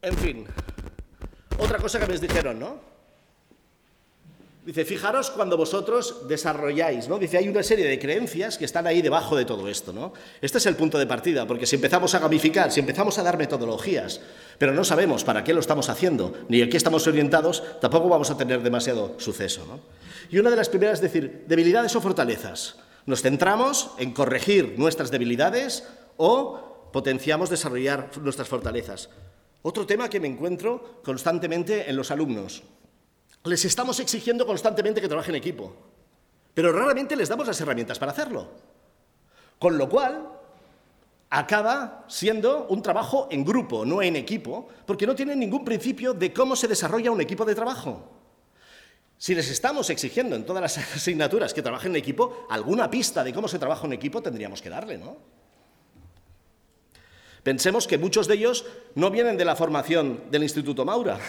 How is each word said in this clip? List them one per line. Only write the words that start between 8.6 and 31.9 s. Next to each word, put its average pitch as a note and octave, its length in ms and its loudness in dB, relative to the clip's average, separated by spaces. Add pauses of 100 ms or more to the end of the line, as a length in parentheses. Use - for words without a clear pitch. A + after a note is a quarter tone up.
están E3+ 240 -2
ahí E3+ 120 4
debajo D#3 360 2
de B2+ 80 4
todo G2+ 240 -4
esto", G2+ 240 -8
¿no? B2+ 200 -10 (280)
Este C#3 180 0
es - 80 4
el F3+ 80 4
punto D#3 240 2
de C#3 80 4
partida, B2 400 0
porque A#2+ 200 -2
si C#3 100 2
empezamos F3 400 4
a - 20 6
gamificar, D#3 540 4
si C#3+ 80 2
empezamos C#3 380 0
a G3+ 40 0
dar F3 160 2
metodologías, A#2+ 840 -2 (380)
pero C#3 160 4
no E3 80 4
sabemos D#3+ 400 4
para G#2+ 220 0
qué D#3+ 100 4
lo E3 60 4
estamos D3 280 2
haciendo, D#3 460 0 (140)
ni A#2+ 140 8
a A#2 60 4
qué A#2+ 80 2
estamos D#3+ 300 4
orientados, D#3 560 4 (180)
tampoco D#3+ 280 4
vamos D#3 220 6
a C#3+ 60 -2
tener B2+ 240 0
demasiado A#2+ 600 0
suceso, G2 460 -4
¿no? A2+ 120 -14 (540)
Y F3+ 80 4
una A#3 100 6
de A#3+ 60 4
las G#3+ 120 2
primeras G3+ 260 2
es E3 180 0
decir, C#3 340 -2
"Debilidades F3 480 4
o A#3 60 2
fortalezas". A#2+ 720 -2 (320)
Nos C3 160 0
centramos G3 760 2
en B2+ 140 -4
corregir C3 680 2
nuestras C#3 340 0
debilidades D3+ 720 0 (320)
o - 760 0
potenciamos C#3 580 0
desarrollar C3+ 600 -2 (100)
nuestras C#3 280 -4
fortalezas. A2+ 640 -6 (520)
Otro F#3+ 240 -4
tema A3+ 240 0
que G#3 80 -2
me E3 80 -2
encuentro F3+ 800 -4
constantemente E3+ 840 -2
en C#3 60 -2